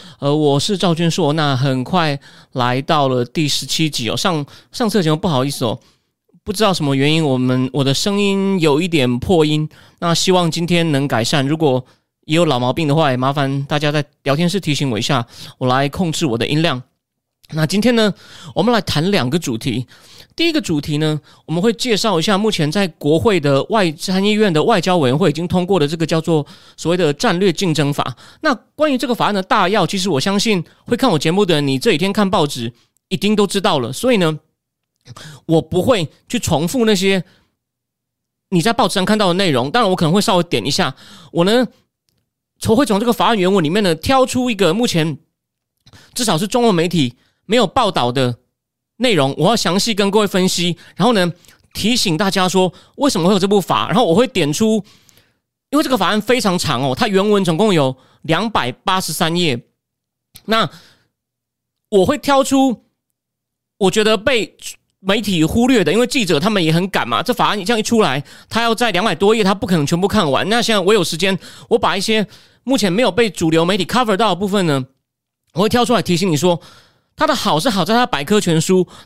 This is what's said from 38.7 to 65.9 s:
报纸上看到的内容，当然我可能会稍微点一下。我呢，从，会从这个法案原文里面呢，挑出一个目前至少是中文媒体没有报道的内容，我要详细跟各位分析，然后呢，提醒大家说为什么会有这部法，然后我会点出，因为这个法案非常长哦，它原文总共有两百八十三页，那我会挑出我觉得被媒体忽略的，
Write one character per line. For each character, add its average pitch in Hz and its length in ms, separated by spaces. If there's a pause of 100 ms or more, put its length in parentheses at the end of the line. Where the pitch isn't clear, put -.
报 226 120
纸 - 80
上 185 120
看 214 100
到 208 120
的 170 60
内 190 160
容， 131 200
当 240 120
然 202 60
我 185 80
可 175 80
能 151 80
会 202 80
稍 190 160
微 175 60
点 120 240
一 143 40
下。 147 240 (380)
我 170 140
呢， 233 200 (920)
从， 220 180
会 277 80
从 208 160
这 233 60
个 240 60
法 180 120
案 220 140
原 180 120
文 190 140
里 147 60
面 208 120
呢， 170 120
挑 262 320
出 254 240
一 220 40
个 185 200
目 233 120
前 160 300 (960)
至 254 120
少 185 120
是 196 100
中 240 180
文 220 100
媒 165 120
体 160 280 (320)
没 214 100
有 226 100
报 226 240
道 123 220
的 123 240 (600)
内 240 160
容， 139 220
我 170 140
要 240 40
详 190 240
细 220 160
跟 196 160
各 214 100
位 208 60
分 185 220
析， 175 280 (200)
然 185 100
后 247 60
呢， 180 180 (440)
提 226 200
醒 180 220
大 196 140
家 185 180
说 185 240 (240)
为 277 140
什 185 100
么 170 80
会 214 60
有 190 40
这 190 80
部 202 140
法， 113 280
然 160 60
后 240 120
我 165 80
会 240 120
点 151 240
出， 220 320 (880)
因 277 60
为 311 60
这 311 60
个 254 80
法 180 120
案 208 120
非 247 200
常 180 180
长 131 240
哦， 135 160
它 240 80
原 196 240
文 202 140
总 165 140
共 208 160
有 131 200 (280)
两 170 280
百 131 220
八 - 260
十 - 140
三 165 240
页， 147 240 (840)
那 214 220 (1200)
我 190 160
会 285 100
挑 277 260
出 269 420 (920)
我 190 140
觉 220 120
得 220 140
被 226 400 (440)
媒 196 200
体 185 240
忽 233 240
略 233 160
的， 147 80